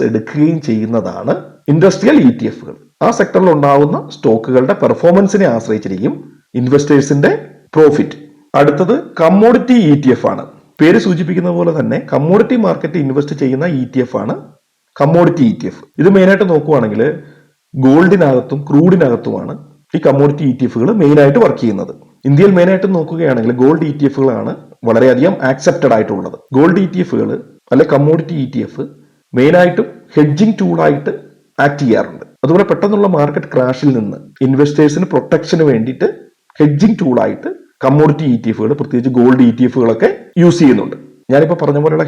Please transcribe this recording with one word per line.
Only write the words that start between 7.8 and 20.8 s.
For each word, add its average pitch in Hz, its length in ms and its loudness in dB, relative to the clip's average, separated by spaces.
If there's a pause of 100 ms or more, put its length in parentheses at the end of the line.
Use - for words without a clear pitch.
അടുത്തത് 151 360 0 (280)
കമ്മോഡിറ്റി 240 560 4 (140)
ഇ - 100 4
ടി 131 140 2
എഫ് - 160 -2
ആണ്. - 120 -10 (360)
പേര് 175 260 4
സൂചിപ്പിക്കുന്ന 180 500 -2
പോലെ 175 220 -2
തന്നെ 127 200 -2 (140)
കമ്മോഡിറ്റി 196 540 0
മാർക്കറ്റ് 165 380 -4
ഇൻവെസ്റ്റ് 143 380 -4
ചെയ്യുന്ന 135 260 -2 (120)
ഇ - 20 -4 (120)
ടി 131 100 -2
എഫ് - 180 -8
ആണ് 123 140 -6 (640)
കമ്മോഡിറ്റി 160 480 2
ഇ 98 120 -2
ടി - 100 -8
എഫ്. - 120 -18 (180)
ഇത് 160 140 4
മെയിനായിട്ട് 196 360 2
നോക്കുവാണെങ്കിൽ 135 500 0 (840)
ഗോൾഡിനകത്തും 147 840 2
ക്രൂഡിനകത്തുമാണ് 135 840 0 (420)
ഈ - 100 -2
കമ്മോഡിറ്റി 143 440 2
ഇ - 100 0
ടി 127 80 -2
എഫുകൾ 120 200 -2 (140)